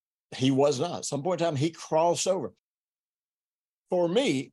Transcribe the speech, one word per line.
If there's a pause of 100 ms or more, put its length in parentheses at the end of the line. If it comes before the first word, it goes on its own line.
(340)
he
was
not.
At
some
point
in
time,
he
crossed
over. (1400)
For
me,